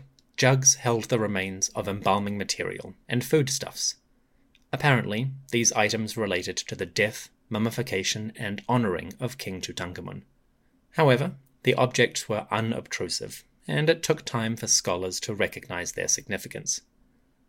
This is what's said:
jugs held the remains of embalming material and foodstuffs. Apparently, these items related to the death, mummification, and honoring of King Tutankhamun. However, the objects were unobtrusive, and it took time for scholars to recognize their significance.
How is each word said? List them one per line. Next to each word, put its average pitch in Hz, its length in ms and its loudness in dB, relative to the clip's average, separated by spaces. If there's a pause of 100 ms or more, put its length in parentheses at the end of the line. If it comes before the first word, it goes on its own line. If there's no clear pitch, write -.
(360)
jugs 135 400 6
held 117 280 2
the 120 140 2
remains 95 520 0
of 101 180 -4
embalming 101 500 2
material 92 560 -6 (140)
and 120 160 0
foodstuffs. - 720 0 (760)
Apparently, 131 600 2 (180)
these 117 220 4
items 110 440 0
related 95 400 -2
to - 200 -8
the 95 100 -4
death, - 440 -2 (180)
mummification, 110 880 -2
and 101 320 -6
honoring 98 500 2
of 123 200 -6
King 92 220 -8
Tutankhamun. 92 600 -8 (680)
However, 147 400 4 (320)
the 127 100 6
objects 123 540 2
were 107 220 -4
unobtrusive, - 920 -4 (240)
and 151 240 2
it 165 140 0
took - 200 0
time 113 300 -2
for 110 140 -6
scholars 92 520 0
to 110 140 -4
recognize 90 580 -2
their - 160 -2
significance. - 720 -4 (680)